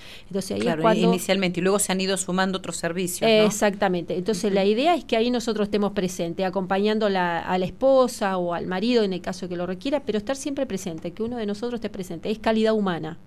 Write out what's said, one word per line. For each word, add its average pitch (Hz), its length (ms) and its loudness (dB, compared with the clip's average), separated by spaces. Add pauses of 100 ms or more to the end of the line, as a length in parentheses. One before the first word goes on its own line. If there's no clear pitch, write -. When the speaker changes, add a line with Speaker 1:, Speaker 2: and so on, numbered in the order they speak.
(280)
Speaker 1:
Entonces, 190 240 -6
ahí 196 80 -4
es 214 40 -2
Speaker 2:
Claro, - 180 0
i-, - 20 -2
Speaker 1:
cuando 190 200 4
Speaker 2:
inicialmente, 180 560 2
y 170 40 0
luego 190 140 4
se 196 140 0
han 190 80 0
ido 190 160 0
sumando 185 440 0
otros 170 180 -8
servicios, 180 520 -2
¿no? 214 160 6
Speaker 1:
Exactamente. 202 720 0
Entonces, 185 300 -2
Speaker 2:
Ujú. 196 80 2
Speaker 1:
la 196 100 4
idea 254 320 4
es 240 80 -2
que 240 140 0
ahí 233 120 2
nosotros 220 380 0
estemos 202 240 0
presentes, 180 540 -2
acompañando 196 640 0
la, 175 300 0
a 185 180 -2
la 180 80 0
esposa 247 720 2
o 175 160 -2
al 165 120 -4
marido 214 380 2
en 196 80 0
el 180 80 -4
caso 185 300 -8
que 175 80 -6
lo 175 80 -4
requiera, 269 400 -4
pero 214 140 0
estar 262 180 -4
siempre 277 280 -4
presente, 175 460 -6
que 214 120 -6
uno 240 120 -4
de 226 120 -4
nosotros 233 320 -4
esté 208 100 -6
presente. 185 420 -8
Es 220 80 -4
calidad 220 340 4
humana, 170 540 -2